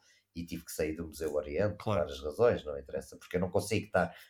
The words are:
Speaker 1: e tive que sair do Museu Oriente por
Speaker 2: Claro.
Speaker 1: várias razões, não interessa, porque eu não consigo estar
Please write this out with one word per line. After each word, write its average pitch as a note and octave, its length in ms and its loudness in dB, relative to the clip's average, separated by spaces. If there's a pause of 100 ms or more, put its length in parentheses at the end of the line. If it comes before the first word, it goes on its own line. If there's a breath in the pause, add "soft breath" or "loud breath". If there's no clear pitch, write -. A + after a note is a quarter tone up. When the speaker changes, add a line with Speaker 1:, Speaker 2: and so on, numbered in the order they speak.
(340)
Speaker 1:
e E2+ 120 -6
tive E2 180 -8
que - 80 -12
sair D#2 220 0
do E2 140 -6
Museu D2+ 260 -4
Oriente D2+ 480 0
por G#2+ 100 0
Speaker 2:
Claro. F#2+ 80 4
Speaker 1:
várias C#2 220 -2
razões, F#2 420 4
não C#2+ 140 -6
interessa, - 400 -8
porque - 180 -8
eu F2 40 4
não C3 100 0
consigo G2+ 360 2
estar F2 280 4 (160 loud breath)